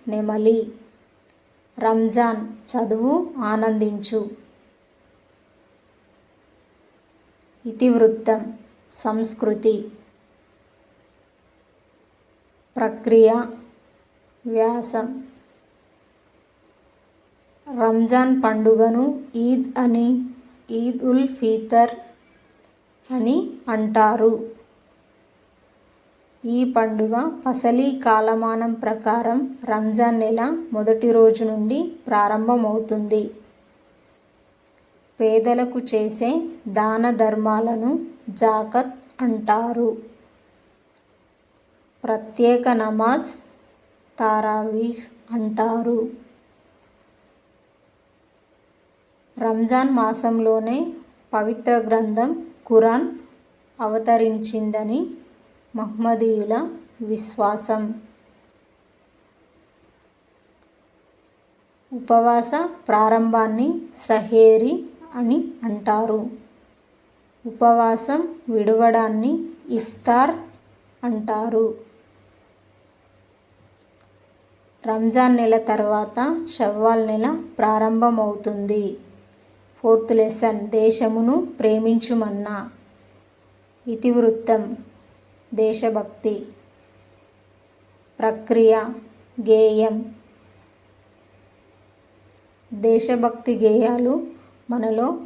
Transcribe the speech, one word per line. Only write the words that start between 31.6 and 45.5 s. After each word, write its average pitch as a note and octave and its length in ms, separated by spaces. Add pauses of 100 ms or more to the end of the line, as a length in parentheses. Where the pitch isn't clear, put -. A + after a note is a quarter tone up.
ప్రారంభమవుతుంది. G#3+ 1300 (1900)
పేదలకు A#3+ 600
చేసే A#3 720 (180)
దాన A3 440
ధర్మాలను A3 960 (240)
జాకత్ A3 640 (280)
అంటారు. A3+ 760 (2000)
ప్రత్యేక A#3+ 640
నమాజ్ A3 680 (840)
తారావీహ్ A3 1120
అంటారు. A3+ 760 (3250)